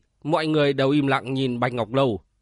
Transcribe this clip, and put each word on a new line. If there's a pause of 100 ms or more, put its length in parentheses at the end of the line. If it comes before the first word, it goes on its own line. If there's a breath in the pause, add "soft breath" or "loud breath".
(240)
mọi
người
đều
im
lặng
nhìn
Bạch
Ngọc
Lâu. (200)